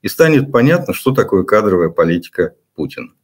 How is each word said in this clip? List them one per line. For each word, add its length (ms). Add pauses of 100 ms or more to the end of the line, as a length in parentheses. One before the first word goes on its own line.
и 60
станет 420
понятно, 420
что 200
такое 320
кадровая 460
политика 640 (200)
Путина. 360 (140)